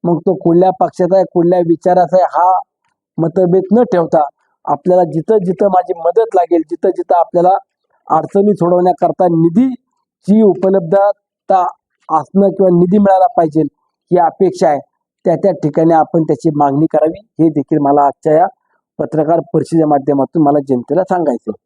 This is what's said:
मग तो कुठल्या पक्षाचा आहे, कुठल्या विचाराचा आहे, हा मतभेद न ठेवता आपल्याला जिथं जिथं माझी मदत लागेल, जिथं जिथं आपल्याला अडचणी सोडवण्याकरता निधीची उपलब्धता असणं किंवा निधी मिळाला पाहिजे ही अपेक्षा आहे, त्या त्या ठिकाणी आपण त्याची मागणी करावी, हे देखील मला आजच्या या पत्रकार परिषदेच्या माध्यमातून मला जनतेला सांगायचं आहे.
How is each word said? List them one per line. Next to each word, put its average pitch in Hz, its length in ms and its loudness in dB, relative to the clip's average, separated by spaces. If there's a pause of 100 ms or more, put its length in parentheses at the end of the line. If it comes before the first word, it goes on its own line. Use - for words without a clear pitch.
मग 170 160 -2
तो 185 140 -2
कुठल्या 175 360 2 (100)
पक्षाचा 180 360 -2
आहे, 190 180 2
कुठल्या 175 260 2
विचाराचा 175 580 0
आहे, 180 120 2
हा 180 300 0 (580)
मतभेद 175 540 0
न 240 120 2
ठेवता 170 400 0 (420)
आपल्याला 180 380 0
जिथं 165 340 -2
जिथं 196 300 -2
माझी 185 320 -2
मदत 175 360 -2
लागेल, 320 340 0
जिथं 185 200 -4
जिथं 180 260 -4
आपल्याला 175 420 0 (500)
अडचणी 196 460 0
सोडवण्याकरता 180 720 0
निधीची 185 1160 -2
उपलब्धता 190 1200 0 (480)
असणं 170 400 0
किंवा 185 200 0 (100)
निधी 180 180 2
मिळाला 190 300 2
पाहिजे 160 340 -2 (500)
ही 180 60 2
अपेक्षा 175 500 0
आहे, 143 120 0 (460)
त्या 175 100 0
त्या 185 160 0
ठिकाणी 160 420 0
आपण 160 300 0
त्याची 156 260 -2
मागणी 147 360 0
करावी, 160 580 -2
हे 165 60 2
देखील 151 280 -4
मला 143 280 2
आजच्या 147 280 -2
या 170 140 2 (520)
पत्रकार 156 400 -2 (140)
परिषदेच्या 160 340 0
माध्यमातून 143 560 0
मला 147 160 2 (100)
जनतेला 139 340 -2
सांगायचं 170 480 -4
आहे. - 140 -12